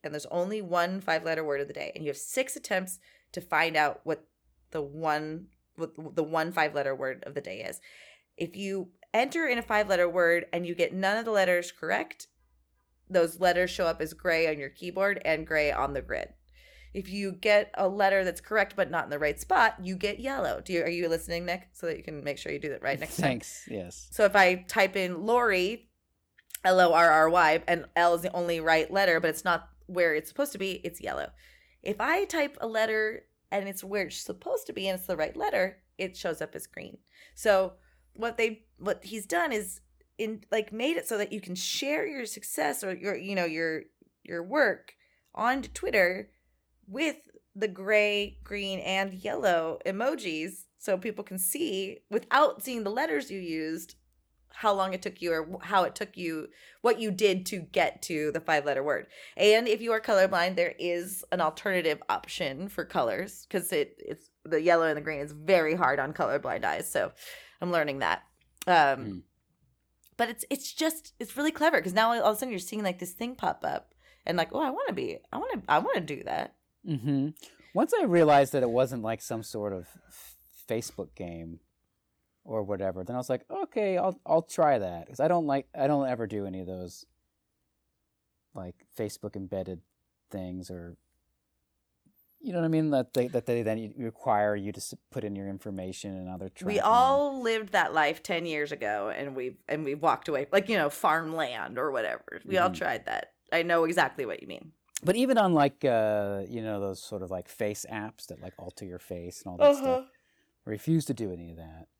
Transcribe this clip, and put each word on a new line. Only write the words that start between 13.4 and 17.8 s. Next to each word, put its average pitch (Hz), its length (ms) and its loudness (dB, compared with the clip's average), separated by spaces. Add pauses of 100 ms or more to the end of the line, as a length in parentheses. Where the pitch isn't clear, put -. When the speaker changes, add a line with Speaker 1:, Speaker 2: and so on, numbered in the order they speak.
Speaker 1:
show 180 160 -2
up 165 160 0
as 160 120 -6
gray 165 360 2
on 151 100 -2
your 139 100 -8
keyboard 190 540 -2
and 160 240 0
gray 151 240 2
on 139 220 0
the 135 80 -4
grid. - 280 -6 (640)
If 190 160 -8
you 196 240 -6
get 208 420 4
a 196 120 2